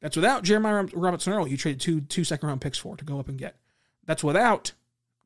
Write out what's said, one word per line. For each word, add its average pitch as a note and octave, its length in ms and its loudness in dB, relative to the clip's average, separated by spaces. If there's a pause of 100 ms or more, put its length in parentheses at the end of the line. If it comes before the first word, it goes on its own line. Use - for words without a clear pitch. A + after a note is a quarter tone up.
That's D3+ 140 -6
without G#3+ 280 4
Jeremiah G#3 320 4
Rob-, G3 180 0
Robinson F3 400 0
Earl, E3 140 0
you C3+ 100 -2
traded C3+ 240 -4
two, D#3+ 200 0
two D#3 220 -2
second-round D3 380 -4
picks - 180 -4
for - 160 -12
to D3 100 -14
go C#3 140 -6
up C3 100 -8
and C3+ 80 -8
get. C3 200 -10 (480)
That's D#3 180 -2
without F#3+ 500 4 (520)